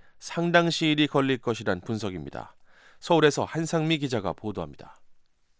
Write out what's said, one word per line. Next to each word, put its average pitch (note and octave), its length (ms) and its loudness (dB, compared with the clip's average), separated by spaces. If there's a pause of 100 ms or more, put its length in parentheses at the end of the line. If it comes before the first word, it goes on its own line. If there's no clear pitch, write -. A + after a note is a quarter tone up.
(200)
상당 E3+ 500 2
시일이 D3+ 380 2
걸릴 C3+ 300 2
것이란 G#2+ 420 -2
분석입니다. F#2 760 -8 (460)
서울에서 D3+ 440 4
한상미 D#3+ 540 -2
기자가 A#2+ 340 -2
보도합니다. F2 680 -10 (600)